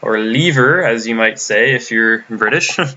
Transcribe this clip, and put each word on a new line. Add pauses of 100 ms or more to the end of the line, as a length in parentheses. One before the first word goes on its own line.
or
lever,
as
you
might
say
if
you're
British. (180)